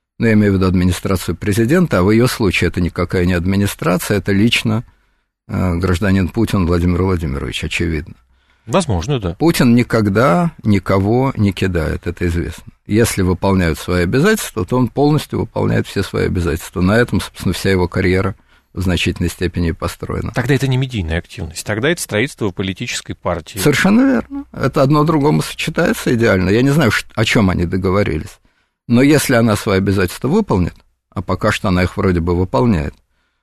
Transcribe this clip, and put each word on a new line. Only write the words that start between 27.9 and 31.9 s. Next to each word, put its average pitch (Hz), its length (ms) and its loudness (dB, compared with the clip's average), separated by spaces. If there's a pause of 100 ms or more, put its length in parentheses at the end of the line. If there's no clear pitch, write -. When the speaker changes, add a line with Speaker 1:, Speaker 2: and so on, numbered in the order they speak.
Speaker 1:
Но 120 160 4
если 143 320 4
она 113 220 4
свои 98 220 0
обязательства 98 500 0
выполнит, 135 460 0 (360)
а 92 120 -8
пока 98 300 -2
что - 160 -2
она 90 140 2
их - 140 -2